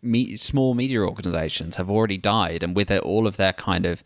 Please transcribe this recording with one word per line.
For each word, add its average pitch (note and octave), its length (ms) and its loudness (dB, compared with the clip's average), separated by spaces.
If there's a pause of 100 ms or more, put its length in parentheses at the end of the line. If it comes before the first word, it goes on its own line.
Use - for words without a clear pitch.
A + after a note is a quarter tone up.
me-, A#2 340 0
small C3 380 0
media B2 260 0
organizations E2 760 -4
have F#2 120 -4
already G#2 300 2
died, F#2 420 0
and F2 140 -2
with G2+ 160 2
it, G2 100 2
all G#2+ 240 2
of G2+ 120 -2
their F#2+ 160 2
kind F2+ 340 0
of F2 180 -4